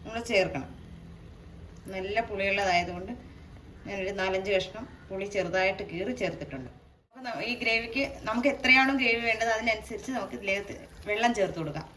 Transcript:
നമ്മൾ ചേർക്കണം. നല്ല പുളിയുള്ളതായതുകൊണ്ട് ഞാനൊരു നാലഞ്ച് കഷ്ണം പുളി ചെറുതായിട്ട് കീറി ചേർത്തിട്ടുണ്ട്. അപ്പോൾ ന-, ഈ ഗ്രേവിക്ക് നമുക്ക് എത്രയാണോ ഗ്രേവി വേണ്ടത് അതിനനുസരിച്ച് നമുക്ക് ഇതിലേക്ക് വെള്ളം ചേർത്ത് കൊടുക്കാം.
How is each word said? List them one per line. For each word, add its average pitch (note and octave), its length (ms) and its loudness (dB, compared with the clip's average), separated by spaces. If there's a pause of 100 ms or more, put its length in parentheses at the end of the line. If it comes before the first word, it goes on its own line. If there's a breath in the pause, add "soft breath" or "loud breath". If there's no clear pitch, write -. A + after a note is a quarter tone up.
നമ്മൾ A3+ 260 -6
ചേർക്കണം. G3 400 4 (1200)
നല്ല G3 360 0
പുളിയുള്ളതായതുകൊണ്ട് F#3+ 800 2 (760 loud breath)
ഞാനൊരു G3 340 -4
നാലഞ്ച് F#3+ 340 2
കഷ്ണം F#3+ 300 0 (240)
പുളി F#3+ 260 -4
ചെറുതായിട്ട് F#3 560 2
കീറി G3 300 -2
ചേർത്തിട്ടുണ്ട്. C3+ 480 -4 (400)
അപ്പോൾ C4 180 -18
ന-, A3 140 -6 (100)
ഈ - 100 0
ഗ്രേവിക്ക് A3+ 420 2 (240)
നമുക്ക് A#3+ 260 4
എത്രയാണോ C4 480 6
ഗ്രേവി A#3 280 4
വേണ്ടത് A3+ 260 2
അതിനനുസരിച്ച് A3 640 -2
നമുക്ക് G3 220 -4
ഇതിലേക്ക് G3 360 -2 (340)
വെള്ളം A#3 300 4
ചേർത്ത് F3 220 2
കൊടുക്കാം. D#3 340 -4